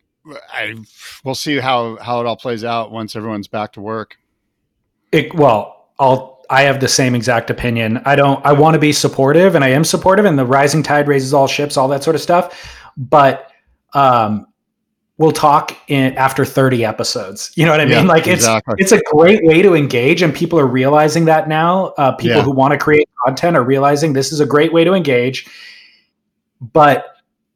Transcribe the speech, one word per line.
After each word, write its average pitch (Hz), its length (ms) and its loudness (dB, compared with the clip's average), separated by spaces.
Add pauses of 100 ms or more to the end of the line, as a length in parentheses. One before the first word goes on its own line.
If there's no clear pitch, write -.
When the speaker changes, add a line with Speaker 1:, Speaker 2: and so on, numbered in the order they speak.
(520)
Speaker 1:
I, 113 240 -10 (480)
we'll 131 120 -8
see 147 220 -6
how, 120 400 -4
how 120 240 -8
it 120 60 -6
all 113 100 -6
plays 117 260 -10
out 117 280 -6
once 110 240 -12
everyone's 107 320 -10
back 107 260 -10
to 107 80 -20
work. 107 360 -12 (920)
Speaker 2:
It, - 240 -2
well, 123 540 0 (100)
I'll, 131 500 -2
I 131 140 2
have 139 160 0
the 131 80 -2
same 127 280 0
exact 117 340 -2
opinion. 117 560 -4
I 143 100 2
don't, 139 300 0
I 143 80 2
wanna 156 260 2
be 151 120 2
supportive 147 640 2
and 147 80 2
I 131 60 2
am 139 140 2
supportive 190 420 0
and 165 120 2
the 135 80 0
rising 143 380 2
tide 147 240 0
raises 135 260 -2
all 139 140 2
ships, 143 280 -6
all 131 120 0
that 139 160 -4
sort 160 120 -2
of 147 60 -4
stuff. - 500 -4 (260)
But, 139 540 0 (420)
um, 117 540 0 (680)
we'll 156 160 2
talk 151 420 0 (140)
in, 135 260 0
after 131 300 -2
thirty 127 400 0
episodes. 107 680 -8
You 160 100 0
know 165 60 2
what 156 100 2
I 151 40 0
Speaker 1:
Yeah, - 140 2
Speaker 2:
mean? 185 80 2
Like, 165 200 2
it's, - 160 0
Speaker 1:
exactly. 113 340 0
Speaker 2:
it's 190 160 2
a 202 80 4 (100)
great 170 320 4
way 160 180 4
to 196 140 4
engage, 139 460 0
and 160 120 0
people 170 260 -2
are 135 80 2
realizing 147 580 2
that 156 240 0
now. 170 380 0 (100)
Uh, 135 160 0
people 117 240 -2
Speaker 1:
Yeah. 104 60 2
Speaker 2:
who 135 80 -2
wanna 135 260 2
create 151 320 2 (160)
content 165 320 0
are 131 60 0
realizing 139 500 0
this 135 180 -4
is 156 80 -6
a 151 60 2
great 147 260 0
way 165 140 2
to 175 80 0
engage. 131 520 -2 (1160)
But 143 440 2 (500)